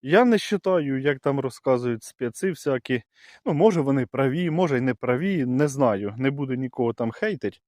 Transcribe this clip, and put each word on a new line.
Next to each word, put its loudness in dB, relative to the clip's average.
Я 6
не 4
считаю, 0
як 0
там 0
розказують -2
спеці -6
всякі. -4
Ну, -2
може 4
вони 0
праві, 0
може 0
й 0
не 0
праві, -2
не 0
знаю, 0
не 0
буду -6
нікого -4
там -4
хейтить. -6